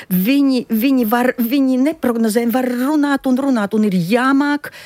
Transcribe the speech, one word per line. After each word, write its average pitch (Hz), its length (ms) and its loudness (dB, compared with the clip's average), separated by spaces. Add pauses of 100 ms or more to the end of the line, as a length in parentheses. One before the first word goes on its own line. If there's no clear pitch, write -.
viņi, 254 580 2
viņi 247 400 0
var, 240 280 0
viņi 262 440 0
neprognozējami 233 720 0
var 254 160 0
runāt 277 640 -2
un 254 100 2
runāt, 247 340 -2
un 214 140 2
ir 185 80 0
jāmāk 262 760 0 (120)